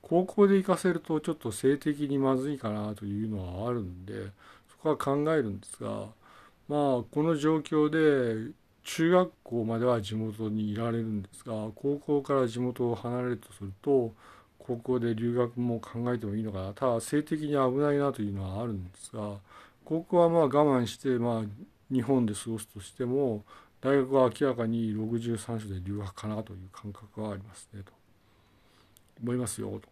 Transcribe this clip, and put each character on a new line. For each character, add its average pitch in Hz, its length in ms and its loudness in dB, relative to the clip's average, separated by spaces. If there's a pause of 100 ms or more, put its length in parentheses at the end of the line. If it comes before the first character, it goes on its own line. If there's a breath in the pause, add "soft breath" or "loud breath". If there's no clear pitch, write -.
高 180 240 2
校 202 220 6
で 196 80 6
行 190 100 2
か 180 100 2
せ 185 160 2
る 165 60 -2
と 156 220 -2
ち - 80 -6
ょ 160 40 -2
っ 151 40 -4
と 113 160 -6
性 139 240 2
的 143 320 -4
に 139 100 0
ま 135 180 2
ず 135 140 -2
い 139 80 -6
か 110 120 -4
な 107 240 -4
と 104 100 -12
い 101 200 -4
う 110 60 -4
の 92 320 -6
は 123 80 -4
あ - 20 -2
る 120 80 -2
ん 90 240 -10
で、 101 260 -10 (580 loud breath)
は 147 80 2
考 143 280 0 (100)
え - 40 4
る 113 120 0
ん 98 100 -8
で - 60 -20
す - 160 -16
が、 107 260 -6 (600 loud breath)
ま 147 80 -2
あ、 131 340 2
こ 151 120 0
の 165 140 4
状 156 220 2
況 151 320 2
で 135 640 2 (320)
中 165 260 0
学 180 220 6 (100)
校 120 220 -2
ま 113 140 0
で 120 80 2
は 120 140 4
地 101 140 -6
元 110 340 -4
に 107 220 0
い 104 60 -4
ら 117 160 -2
れ 117 60 0
る 113 60 -2
ん 107 180 -4
で - 100 -14
す - 100 -20
が、 110 320 -6
高 143 240 -2
校 147 240 0
か 139 120 0
ら 131 120 4
地 117 120 -4
元 123 320 0
を 117 40 0
離 123 280 -4
れ 123 80 -2
る 117 80 -2
と - 140 -20
す - 120 -12
る 98 80 -8 (100)
と、 127 320 2 (440 loud breath)
高 123 180 -6
校 127 240 0
で 117 140 2
留 120 200 0
学 123 260 0
も 120 180 0
考 120 340 -4
え 123 60 -2
て 117 80 -6
も 101 80 -4
い 107 60 -2
い - 20 -4
の 110 100 -6
か 92 100 -6
な。 98 100 -6
た 123 220 0
だ、 117 60 0
性 147 220 0
的 151 180 -4
に 151 80 -4
危 135 300 2
な 147 140 2
い 143 60 2
な 143 140 2
と 107 100 -6
い 101 80 -2
う 98 40 -4
の 95 220 -4
は 113 60 -4
あ 120 40 -4
る 113 60 -4
ん 92 180 -6
で - 80 -20
す - 160 -18
が、 104 240 -6 (460 loud breath)
高 165 180 -2
校 175 180 4
は 170 80 8
ま 170 120 6
あ - 40 6
我 135 40 4
慢 139 380 4
し - 100 -8
て、 127 220 0
ま 117 220 0
あ、 - 20 -4 (500)
日 123 100 2
本 127 220 4
で 104 100 0
過 - 140 -8
ご 110 100 -4
す - 100 -10
と 101 120 -16
し - 120 -16
て 127 120 -6
も、 123 400 0 (360 loud breath)
大 139 180 2
学 135 160 0
は 127 160 6 (100)
明 143 80 4
ら 123 60 0
か 117 120 0
に 113 280 0
六 110 240 -2
十 117 180 -2
三 113 240 -6
所 107 80 -10
で 95 140 -6
留 101 160 -4
学 98 160 -8
か - 140 -10
な 107 140 -4
と 107 120 -14
い - 20 -14
う 92 160 -16
感 104 200 -12
覚 107 300 -12
は 104 100 -6
あ 98 40 -8
り 98 60 -12
ま 101 120 -20
す - 200 -20
ね、 98 80 -14
と - 100 -20 (1300 soft breath)
思 120 120 -2
い - 20 0
ま 123 100 -2
す - 140 -8
よ、 104 80 -6
と 101 60 -6
い - 20 -8
う 98 40 -10 (120)